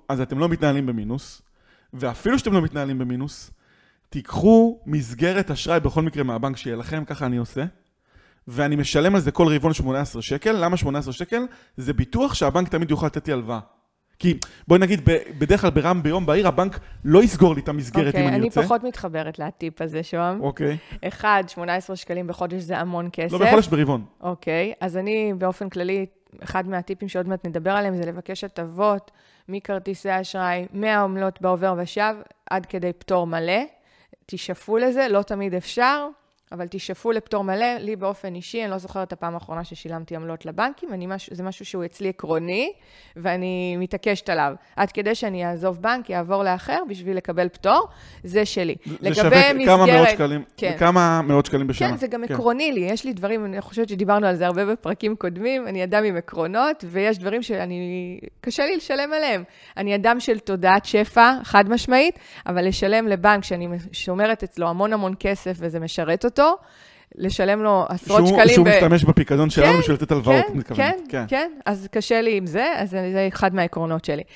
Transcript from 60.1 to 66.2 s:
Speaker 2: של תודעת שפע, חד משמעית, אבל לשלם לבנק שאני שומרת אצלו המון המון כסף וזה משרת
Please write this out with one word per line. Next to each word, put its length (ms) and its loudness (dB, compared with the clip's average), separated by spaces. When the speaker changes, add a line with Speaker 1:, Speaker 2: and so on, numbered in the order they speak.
Speaker 2:
של 180 0
תודעת 460 2
שפע, 480 4
חד 240 6
משמעית, 500 2
אבל 220 0
לשלם 400 0
לבנק 360 4
שאני 220 -6
שומרת 500 -2
אצלו 260 -4
המון 240 0
המון 280 -2
כסף 400 -2
וזה 200 -6
משרת 440 -2